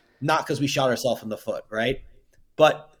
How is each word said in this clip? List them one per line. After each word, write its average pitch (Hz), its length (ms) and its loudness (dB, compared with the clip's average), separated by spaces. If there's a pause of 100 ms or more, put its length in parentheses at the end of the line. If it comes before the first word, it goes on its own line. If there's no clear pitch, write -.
(200)
Not 156 260 0
'cause 139 140 -4
we 143 60 0
shot 135 240 0
ourselves 117 320 -2
in 110 60 -10
the 107 100 -6
foot, - 320 -8
right? 117 320 -2 (540)
But - 340 4 (100)